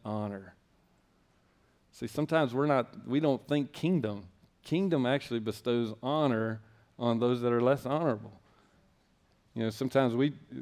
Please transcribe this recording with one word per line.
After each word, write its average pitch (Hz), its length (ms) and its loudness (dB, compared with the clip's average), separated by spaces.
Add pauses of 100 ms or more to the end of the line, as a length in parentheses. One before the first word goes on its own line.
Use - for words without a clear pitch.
honor." 104 500 -6 (1400)
See, - 160 -8
sometimes 147 460 0
we're 139 140 0
not, 127 400 0
we 131 120 0
don't 143 300 0
think 143 240 -2
kingdom. 113 500 0 (400)
Kingdom 165 420 0
actually 123 360 0
bestows 113 600 -2
honor 120 600 0 (360)
on 117 220 0
those 120 220 2
that 120 100 2
are 120 100 4
less 127 240 2
honorable. 123 540 -2 (1160)
You 117 80 -4
know, 113 80 -2
sometimes 131 420 2
we, 135 200 2 (280)